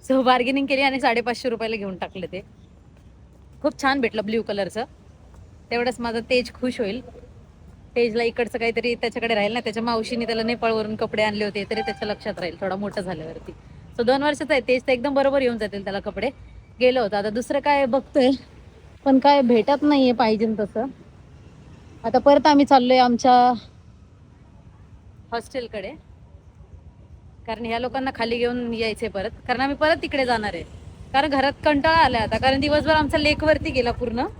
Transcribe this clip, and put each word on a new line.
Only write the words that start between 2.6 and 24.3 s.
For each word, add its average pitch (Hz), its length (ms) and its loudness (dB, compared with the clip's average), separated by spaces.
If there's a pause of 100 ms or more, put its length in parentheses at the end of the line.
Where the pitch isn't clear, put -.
खूप - 200 -2
छान 277 180 0
भेटलं 220 240 -2
ब्ल्यू 220 180 -2
कलरचं, 202 420 -6 (880)
तेवढंच 240 280 -2
माझा 233 220 -6 (100)
तेज 247 220 0
खुश 254 280 -6
होईल. 220 200 -4 (960)
तेजला 240 260 0
इकडचं 233 360 -4
काहीतरी 233 360 -2
त्याच्याकडे 226 400 -4
राहील 208 180 0
ना, 240 80 -4
त्याच्या 226 220 -6
मावशीने 233 440 -4
त्याला 226 160 -4
नेपाळवरून 220 540 -2
कपडे 220 260 -2
आणले 208 220 -2
होते, 202 200 -6
तरी 220 160 -6
त्याच्या 208 280 -6
लक्षात 202 300 -8
राहील 170 220 -8
थोडा 190 160 -4
मोठा 202 240 -8
झाल्यावरती. 165 520 -12 (460)
so 240 60 0
दोन 262 180 4
वर्षाचा 294 320 0
आहे 262 140 2
तेज, 254 140 2
तर 269 100 0
एकदम 254 220 0
बरोबर 277 280 2
येऊन 240 160 0
जातील 202 260 -6
त्याला 196 160 -6
कपडे. 202 300 -6 (500)
गेलो 254 220 4
होतो, 208 140 -2
आता 202 140 -2
दुसरं 247 300 -2
काय 285 260 2
बघतोय, 262 440 2 (720)
पण 269 140 6
काय 285 240 6
भेटत 240 400 2
नाहीये 277 300 4
पाहिजे 220 340 0 (120)
तसं. 220 260 -4 (1200)
आता 226 140 2
परत 285 280 6
आम्ही 285 180 8
चाललोय 254 340 6
आमच्या 247 540 4 (1800)